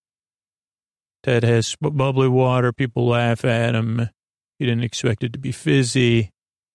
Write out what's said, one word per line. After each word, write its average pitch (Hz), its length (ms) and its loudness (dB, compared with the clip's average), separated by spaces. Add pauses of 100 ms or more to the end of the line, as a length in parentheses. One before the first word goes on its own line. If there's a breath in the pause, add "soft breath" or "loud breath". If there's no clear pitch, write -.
(1200)
Ted 120 220 2
has 117 360 2
bu-, 151 120 -2
bubbly 135 360 2
water. 127 440 2
People 123 340 -2
laugh 120 380 0
at 120 300 0
him. 113 360 -2 (480)
He 143 80 -4
didn't 120 180 0
expect 117 380 -4
it 120 100 -4
to 127 60 -12
be 135 140 -8
fizzy. 123 760 2 (440)